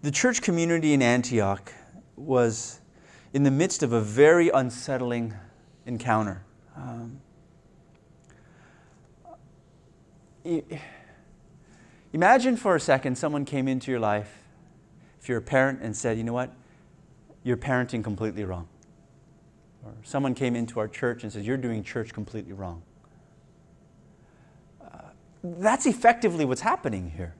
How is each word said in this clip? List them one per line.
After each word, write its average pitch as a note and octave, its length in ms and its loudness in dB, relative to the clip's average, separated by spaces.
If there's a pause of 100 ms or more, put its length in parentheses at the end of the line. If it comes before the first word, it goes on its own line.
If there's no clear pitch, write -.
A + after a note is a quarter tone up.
The D3 60 -2
church B3 320 2
community E3 500 2
in C3+ 80 6
Antioch A#2+ 720 2 (420)
was B2 640 0 (540)
in C#3 80 0
the C#3+ 80 6
midst D#3 320 2
of B2+ 100 0
a A#2 80 2
very D3 500 6
unsettling A#2+ 840 -2 (540)
encounter. A2 560 -2 (340)
Um, B2 420 -12 (3250)
i-, E3 160 -2 (1500)
imagine A#3 420 6
for G3 200 2
a D3 40 2
second C3 380 0
someone D3 280 -2
came C3+ 220 -2
into C3 220 -2
your B2 100 0
life, G#2 440 -2 (760)
if - 80 -18
you're A#2+ 120 0
a - 20 -8
parent, C3+ 400 0
and A2 160 -8
said, A2+ 220 -2
"You A2+ 40 -4
know A#2 100 -4
what? B2 200 -6 (880)
You're B2 160 -2
parenting B2 460 -2
completely G#2+ 400 -4
wrong." F2+ 240 -8 (1160)
Or A2 100 -18 (100)
someone C#3 320 -2
came B2 200 -2
into A#2 240 -4
our G#2+ 80 -2
church A#2+ 360 -4
and G#2 100 -10
says, G2+ 140 -8
"You're C3 100 -2
doing A#2 260 -4
church A2+ 300 -8
completely G2 400 -10
wrong." F2 300 -10 (2000)
Uh, - 200 -20 (440)
that's F#3 440 0
effectively A3+ 580 4
what's B2+ 160 -2
happening A2+ 480 -2
here. D#2+ 300 -10